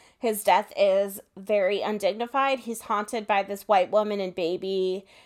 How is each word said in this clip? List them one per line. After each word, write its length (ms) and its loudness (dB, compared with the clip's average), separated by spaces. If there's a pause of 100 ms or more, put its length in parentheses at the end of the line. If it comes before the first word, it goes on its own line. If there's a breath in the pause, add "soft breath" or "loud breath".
(180 soft breath)
his 260 -4
death 340 4
is 420 2 (180)
very 440 0
undignified. 800 -2
He's 220 -10
haunted 460 -4
by 160 2
this 240 -8
white 240 4
woman 280 2
and 160 -6
baby. 720 -2 (200 loud breath)